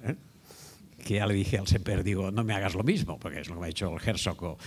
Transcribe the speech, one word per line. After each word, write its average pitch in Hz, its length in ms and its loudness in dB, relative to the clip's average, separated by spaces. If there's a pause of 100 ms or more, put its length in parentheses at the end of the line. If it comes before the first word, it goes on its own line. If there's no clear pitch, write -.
¿eh? 135 120 0 (880)
Que 101 140 0
ya 101 100 2
le 101 80 4
dije 98 240 4
al 98 80 -4
Semper, 95 380 4
digo, 95 260 2
"No 107 140 0
me 110 100 0
hagas 98 220 0
lo 110 80 2
mismo", 123 340 2
porque 82 220 -8
es 73 100 -8
lo 85 60 -8
que 85 60 -6
me 87 40 -4
ha 80 60 -4
hecho 85 200 -2
el 82 160 -4
Herzog 95 360 0
o, 82 240 -6